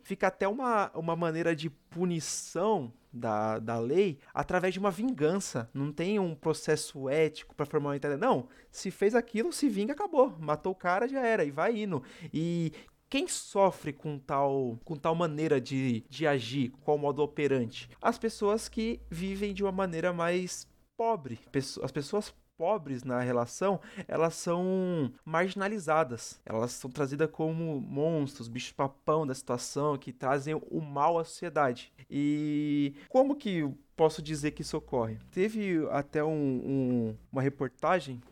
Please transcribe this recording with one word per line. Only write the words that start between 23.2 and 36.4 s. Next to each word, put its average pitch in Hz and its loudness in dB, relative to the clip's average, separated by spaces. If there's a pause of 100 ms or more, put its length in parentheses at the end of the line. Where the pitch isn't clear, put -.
relação, 123 0 (260)
elas 160 2
são 180 0 (100)
marginalizadas. 165 0
Elas 113 -2
são 131 -10
trazidas 147 0
como 160 -2
monstros, 139 -2
bicho-papão 139 -2
da 131 -2
situação, 139 -2
que 131 -12
trazem 143 0
o - -4
mal 151 2
à 165 0
sociedade. 147 0 (180)
E 147 0 (140)
como 277 4
que 190 -2
eu 139 -2 (180)
posso 160 4
dizer 147 -2
que 151 -12
isso - -6
ocorre? 113 -2 (140)
Teve 190 0
até 143 0
um, 156 2
um, 127 0 (160)